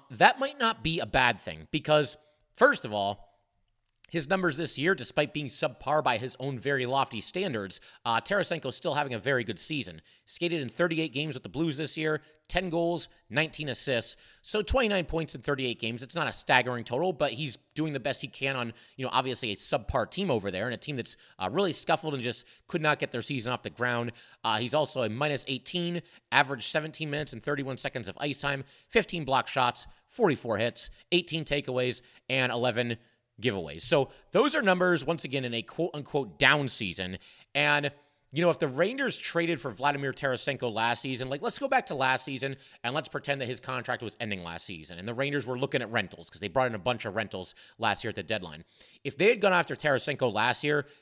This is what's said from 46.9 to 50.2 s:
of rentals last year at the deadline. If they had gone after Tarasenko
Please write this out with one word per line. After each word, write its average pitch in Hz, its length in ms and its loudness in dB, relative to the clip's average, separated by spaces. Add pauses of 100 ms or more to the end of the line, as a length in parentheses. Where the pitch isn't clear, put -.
of 98 100 -4
rentals 98 400 -4 (220)
last 107 260 2
year 110 60 -4
at 98 40 -4
the 101 80 -4
deadline. 85 420 -4 (380)
If - 160 -6
they 202 120 6
had 240 100 2
gone 190 120 6
after 165 220 4
Tarasenko 135 580 2